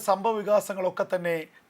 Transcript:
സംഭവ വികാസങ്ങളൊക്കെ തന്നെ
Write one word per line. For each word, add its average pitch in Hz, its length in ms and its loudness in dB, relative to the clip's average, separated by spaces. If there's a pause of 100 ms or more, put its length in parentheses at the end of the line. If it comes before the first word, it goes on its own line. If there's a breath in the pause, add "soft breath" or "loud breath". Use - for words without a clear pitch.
സംഭവ 202 320 2
വികാസങ്ങളൊക്കെ 196 760 0
തന്നെ 175 220 0 (340 soft breath)